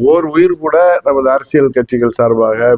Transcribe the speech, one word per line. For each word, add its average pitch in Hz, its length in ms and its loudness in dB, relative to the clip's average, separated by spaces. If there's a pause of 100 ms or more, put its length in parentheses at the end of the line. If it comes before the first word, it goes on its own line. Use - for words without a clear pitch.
ஓர் 160 240 2
உயிர் 170 320 0
கூட 156 180 -4 (280)
நமது 135 260 0
அரசியல் 135 460 0
கட்சிகள் 120 420 -2
சார்பாக 113 600 0